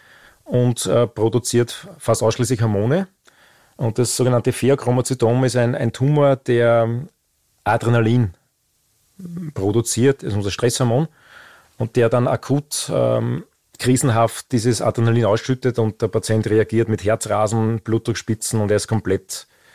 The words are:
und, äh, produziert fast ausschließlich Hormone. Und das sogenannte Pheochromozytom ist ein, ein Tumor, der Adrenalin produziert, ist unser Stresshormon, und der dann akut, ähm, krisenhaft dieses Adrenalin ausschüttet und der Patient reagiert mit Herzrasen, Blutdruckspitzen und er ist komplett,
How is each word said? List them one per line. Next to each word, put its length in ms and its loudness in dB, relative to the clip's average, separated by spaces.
und, 420 0
äh, 200 2
produziert 840 -2
fast 240 -2
ausschließlich 400 0
Hormone. 460 0
Und 220 -4
das 180 0
sogenannte 360 2
Pheochromozytom 920 0
ist 120 0
ein, 180 2
ein 180 -2
Tumor, 440 2
der 520 2
Adrenalin 680 2
produziert, 680 0
ist 120 -6
unser 160 -4
Stresshormon, 580 0
und 200 -6
der 120 4
dann 200 2
akut, 640 -4
ähm, 520 -2
krisenhaft 720 0
dieses 320 0
Adrenalin 440 2
ausschüttet 520 0
und 240 -2
der 60 0
Patient 420 -2
reagiert 380 2
mit 160 -2
Herzrasen, 760 0
Blutdruckspitzen 800 -4
und 100 0
er 60 4
ist 120 -4
komplett, 580 -4